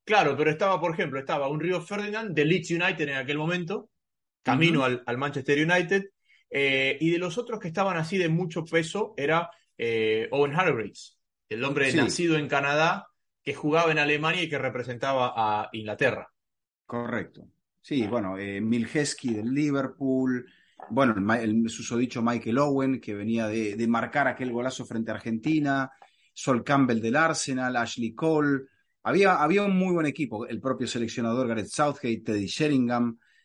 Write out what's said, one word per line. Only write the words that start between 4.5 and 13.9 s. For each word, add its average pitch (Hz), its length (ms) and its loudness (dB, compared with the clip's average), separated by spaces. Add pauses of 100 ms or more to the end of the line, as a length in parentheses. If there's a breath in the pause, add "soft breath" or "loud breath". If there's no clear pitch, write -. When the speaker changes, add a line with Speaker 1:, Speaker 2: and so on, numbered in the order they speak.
Speaker 2:
Ujú. 131 60 2
Speaker 1:
al, 123 200 0
al 120 120 -2
Manchester 143 460 0
United, 180 420 2 (440 soft breath)
eh, 135 500 0
y 165 100 2
de 170 80 2
los 175 200 -4
otros 226 220 -6
que 175 80 -8
estaban 190 280 0
así 165 220 -2
de 170 100 2
mucho 165 360 0
peso 160 520 -2
era, 160 340 0 (280 loud breath)
eh, 113 540 0
Owen 143 240 2
Hargreaves, 131 600 -2 (320)
el 113 140 -6
hombre 139 300 0
Speaker 2:
Sí. 160 60 4
Speaker 1:
nacido 160 380 2
en 143 120 -2
Canadá, 147 580 2 (340)
que - 140 -6
jugaba 160 380 2